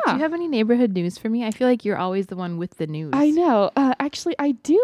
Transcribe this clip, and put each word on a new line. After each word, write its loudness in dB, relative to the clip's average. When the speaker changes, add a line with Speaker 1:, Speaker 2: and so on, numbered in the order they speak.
Speaker 1:
Do 2
you 0
have 0
any -4
neighborhood 2
news -2
for -6
me? -2
I -2
feel 0
like 0
you're -2
always -2
the -12
one -6
with -8
the -6
news. -8
Speaker 2:
I 4
know. 2
Uh, 2
actually, -4
I 2
do 2